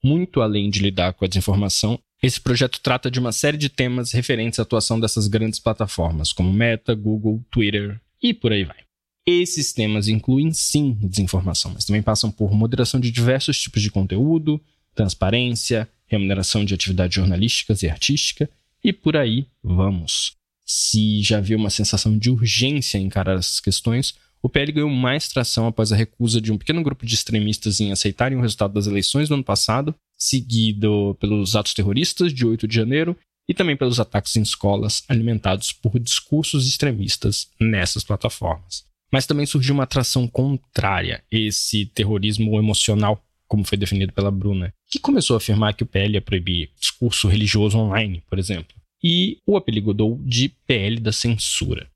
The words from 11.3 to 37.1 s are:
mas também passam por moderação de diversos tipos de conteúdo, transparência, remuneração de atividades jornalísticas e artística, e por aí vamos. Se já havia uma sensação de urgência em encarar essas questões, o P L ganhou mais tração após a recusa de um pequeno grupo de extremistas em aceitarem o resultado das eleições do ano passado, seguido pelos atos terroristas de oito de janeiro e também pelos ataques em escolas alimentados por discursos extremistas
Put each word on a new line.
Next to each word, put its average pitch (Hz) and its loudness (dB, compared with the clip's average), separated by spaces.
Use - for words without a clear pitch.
mas - -4
também 104 0
passam 107 0
por 101 0
moderação 120 2
de 120 0
diversos 127 0
tipos - -2
de 104 0
conteúdo, 151 0
transparência, 110 0
remuneração 98 0
de 98 -2
atividades 90 0
jornalísticas 95 2
e 82 0
artística, - -2
e - 4
por 156 0
aí 127 0
vamos. 92 -2
Se 107 0
já 107 2
havia 101 0
uma 107 0
sensação 107 0
de 110 2
urgência 123 0
em 95 0
encarar 95 0
essas - -2
questões, 117 0
o 131 -2
P 143 0
L 147 -2
ganhou 151 0
mais 127 0
tração 117 0
após 113 0
a 104 4
recusa 113 0
de 110 -2
um 104 0
pequeno 160 -2
grupo 135 -4
de 117 -2
extremistas 107 -2
em 104 0
aceitarem 113 0
o 123 0
resultado 101 -2
das 104 0
eleições 104 0
do 147 0
ano 135 0
passado, 127 0
seguido 107 0
pelos 104 0
atos 104 0
terroristas 135 0
de 123 0
oito 113 0
de 113 -2
janeiro 147 0
e 175 0
também 165 0
pelos 123 0
ataques - -2
em 110 2
escolas 104 -2
alimentados 113 0
por 110 -2
discursos 135 0
extremistas 110 -2